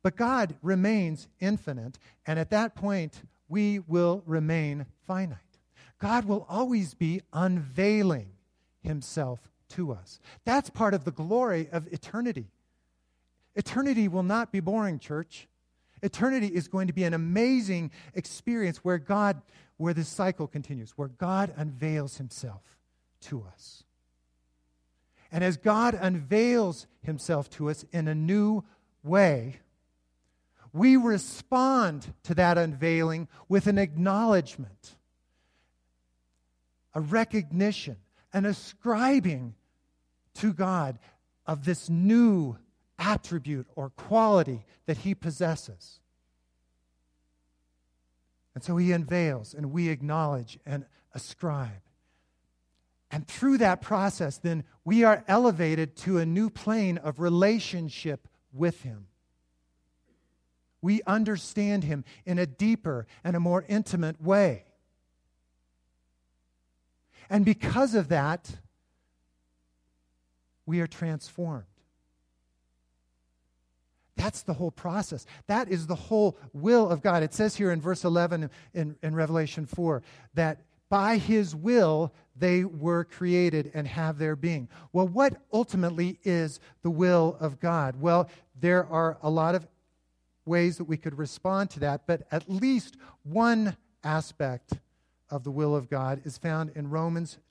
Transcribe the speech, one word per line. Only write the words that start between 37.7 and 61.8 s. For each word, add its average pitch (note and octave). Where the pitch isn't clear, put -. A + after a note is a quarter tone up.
an F#3+
ascribing G#3
to G#3
God D#3+
of D3
this E3+
new F#3
attribute E3
or C#3
quality F#3
that D#3+
he F#3+
possesses. D#3+
And C3
so F3
he F3+
unveils, D#3
and C#3+
we E3+
acknowledge D3
and C#3
ascribe. C3+
And D3+
through C4+
that F#3+
process, F#3+
then, E3
we A3+
are G#3+
elevated E3+
to F#3
a E3
new G3
plane G3+
of D3+
relationship F3
with E3
him. G#2+
We G3+
understand G#3